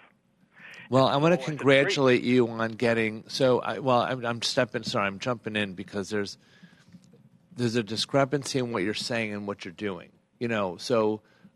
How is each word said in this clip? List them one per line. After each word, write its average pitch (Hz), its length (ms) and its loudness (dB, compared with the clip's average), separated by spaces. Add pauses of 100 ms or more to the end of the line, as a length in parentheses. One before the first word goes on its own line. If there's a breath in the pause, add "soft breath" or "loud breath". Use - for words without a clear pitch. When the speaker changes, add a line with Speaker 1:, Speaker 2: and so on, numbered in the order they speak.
(920 loud breath)
Speaker 1:
Well, 131 180 6
I 113 80 2
wanna 160 180 4
Speaker 2:
Oh, 175 40 2
I 175 60 -8
said, 151 140 -4
"Great." 135 200 6
Speaker 1:
congratulate 135 440 4
you 123 260 4
on 113 240 -4
getting, 113 540 0
so, 131 340 2
I, 107 200 -4
well, 123 200 2
I'm, 117 240 -2
I'm 117 180 -4
stepping, 120 420 -2
sorry, 104 220 0
I'm 98 120 -6
jumping 110 380 -4
in 101 180 -2
because 98 340 -8
there's, 104 300 -6 (1160 soft breath)
there's 120 180 -2
a 120 80 2
discrepancy 135 800 -2
in 120 120 -4
what 117 120 -2
you're 107 100 -2
saying 113 400 -4
and 104 120 -8
what 101 180 -8
you're 95 80 -12
doing. 95 380 -8 (280)
You 120 100 -4
know, 101 280 -2
so, 107 440 0 (360 soft breath)